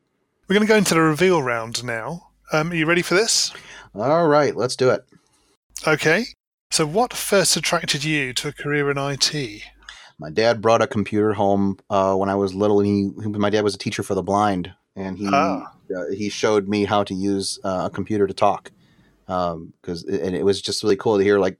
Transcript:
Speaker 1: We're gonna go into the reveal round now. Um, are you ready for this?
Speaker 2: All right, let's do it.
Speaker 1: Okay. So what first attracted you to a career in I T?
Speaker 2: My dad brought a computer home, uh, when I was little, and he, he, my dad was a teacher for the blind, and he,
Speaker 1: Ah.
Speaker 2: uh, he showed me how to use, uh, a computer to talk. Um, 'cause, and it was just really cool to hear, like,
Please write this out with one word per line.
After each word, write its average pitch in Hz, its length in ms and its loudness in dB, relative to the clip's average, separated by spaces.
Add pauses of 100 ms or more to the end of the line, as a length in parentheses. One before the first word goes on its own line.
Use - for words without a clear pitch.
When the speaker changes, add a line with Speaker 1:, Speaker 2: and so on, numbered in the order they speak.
(460)
Speaker 1:
We're 190 80 0
gonna 208 120 2
go 214 100 6
into 185 180 4
the 165 60 4
reveal 160 420 4
round 117 400 -4
now. 120 460 -8 (240)
Um, 160 180 0
are 175 40 -6
you 156 120 0
ready 170 160 2
for - 120 -2
this? 226 360 2 (460)
Speaker 2:
All 151 320 2
right, 147 260 4
let's 113 220 -2
do 127 140 4
it. 98 140 0 (840)
Speaker 1:
Okay. 156 380 2 (440)
So 160 160 0
what 214 260 -2
first - 440 2
attracted 165 480 -2
you 147 300 -2
to - 140 -6
a 139 40 -8
career 147 400 -2
in 139 60 -4
I 139 180 -4
T? 120 480 -4 (560)
Speaker 2:
My 76 100 -12
dad 110 320 2
brought 113 200 6
a 110 40 0
computer 104 460 0
home, 98 460 2 (120)
uh, 95 240 2
when 95 140 0
I 98 80 0
was 98 180 0
little, 104 240 4
and 101 80 2
he, 101 380 0
he, 113 40 -6
my 104 220 0
dad 107 140 2
was 98 100 0
a 101 40 -14
teacher - 260 -6
for 101 100 -4
the 92 80 -2
blind, 98 500 0 (220)
and 95 240 -10
he, 101 140 -6
Speaker 1:
Ah. 147 400 0 (240)
Speaker 2:
uh, 85 180 -8
he 104 140 -4
showed 104 400 0
me 104 160 2
how 104 180 2
to 98 120 -6
use, 98 500 -4
uh, 92 220 -2
a 98 40 -6
computer 101 380 -2
to 95 60 -10
talk. - 360 -2 (580)
Um, 87 440 -4 (100)
'cause, 85 200 -8
and 90 320 -4
it 82 100 -2
was 98 160 2
just - 220 -6
really 101 140 2
cool 110 200 0
to 98 80 4
hear, 101 140 4
like, 92 220 0